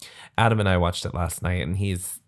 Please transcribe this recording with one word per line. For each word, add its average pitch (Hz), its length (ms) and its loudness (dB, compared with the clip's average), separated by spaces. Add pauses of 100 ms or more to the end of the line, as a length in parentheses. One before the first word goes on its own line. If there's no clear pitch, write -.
(380)
Adam 113 200 4
and 98 120 4
I 92 80 4
watched 87 260 0
it - 80 -6
last 85 300 -2
night, 90 180 0
and 80 160 -4
he's 95 520 -4